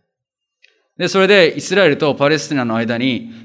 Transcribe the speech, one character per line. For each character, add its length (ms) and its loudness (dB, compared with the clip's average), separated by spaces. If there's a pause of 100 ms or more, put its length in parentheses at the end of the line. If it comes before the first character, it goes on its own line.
(960)
で、 120 -4
そ 100 0
れ 80 4
で 300 4
イ 40 -8
ス 140 -6
ラ 100 4
エ 40 4
ル 100 0
と 160 0
パ 140 0
レ 100 0
ス 100 -10
チ 60 -6
ナ 100 -2
の 120 -4
間 220 -4
に 340 -6 (120)